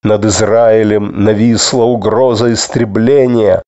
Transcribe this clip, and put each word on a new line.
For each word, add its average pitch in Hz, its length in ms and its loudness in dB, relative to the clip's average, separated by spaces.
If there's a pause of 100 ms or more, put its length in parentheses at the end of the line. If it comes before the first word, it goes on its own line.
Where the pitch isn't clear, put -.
Над 107 220 0
Израилем 107 960 0
нависла 110 600 0
угроза 117 680 0
истребления 113 1160 0